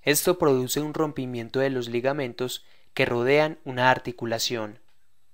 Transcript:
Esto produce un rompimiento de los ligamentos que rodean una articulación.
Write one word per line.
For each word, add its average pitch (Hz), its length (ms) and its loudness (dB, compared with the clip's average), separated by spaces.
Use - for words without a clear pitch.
Esto 160 380 2
produce 135 420 2
un 151 140 -6
rompimiento 127 640 -4
de 135 100 2
los 123 180 -4
ligamentos 127 760 -4
que 135 100 4
rodean 139 580 2
una 127 280 2
articulación. 117 880 -4